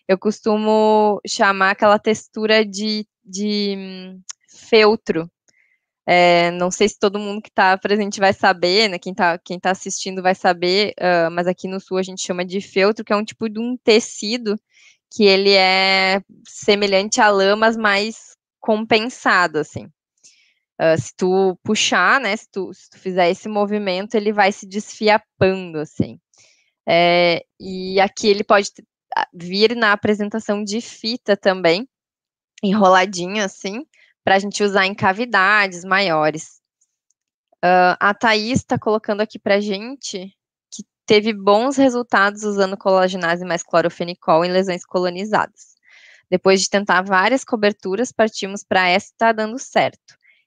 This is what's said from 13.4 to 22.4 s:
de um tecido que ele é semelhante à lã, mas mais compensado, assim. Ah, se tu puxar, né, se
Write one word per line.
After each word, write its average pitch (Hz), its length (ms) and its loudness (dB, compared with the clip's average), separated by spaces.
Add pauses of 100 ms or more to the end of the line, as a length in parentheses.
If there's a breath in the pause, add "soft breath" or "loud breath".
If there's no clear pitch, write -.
de 214 120 -10
um 247 160 -6
tecido 220 800 -2 (560 soft breath)
que 214 120 0
ele 196 280 4
é 190 680 2 (280)
semelhante 202 720 -2
à 214 100 4
lã, 196 240 2
mas 220 220 0
mais 214 600 -4 (240)
compensado, 214 1000 0
assim. 135 300 -8 (880 soft breath)
Ah, 160 180 2
se - 180 -8
tu 185 480 0
puxar, 214 580 2
né, 233 160 -4
se - 140 -14